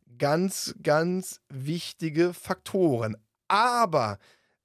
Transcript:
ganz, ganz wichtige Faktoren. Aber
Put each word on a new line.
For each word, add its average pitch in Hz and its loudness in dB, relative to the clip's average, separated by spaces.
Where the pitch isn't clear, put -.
ganz, 160 -2
ganz 170 0
wichtige 160 -2
Faktoren. 135 0
Aber 196 2